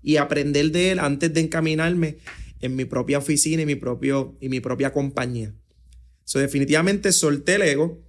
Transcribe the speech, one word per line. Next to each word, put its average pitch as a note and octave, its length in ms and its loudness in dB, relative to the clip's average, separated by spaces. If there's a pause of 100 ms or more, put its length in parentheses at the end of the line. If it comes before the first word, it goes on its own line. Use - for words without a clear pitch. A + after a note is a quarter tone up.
y D3+ 140 2
aprender C#3+ 560 2
de F3+ 200 2
él F#3 60 0
antes D3+ 360 0
de E3 60 2
encaminarme D#3+ 760 0 (420)
en B2+ 160 -4
mi C3 80 -2
propia B2+ 340 -2
oficina D#3 440 0
y D3+ 40 -2
mi C#3+ 80 0
propio, C3 680 -2
y C3 80 -8
mi B2+ 120 -2
propia B2 320 -2
compañía? B2 640 -4 (720)
So, - 140 -2
definitivamente D3+ 760 2
solté D#3 440 2
el G#3 60 2
ego D#3+ 460 0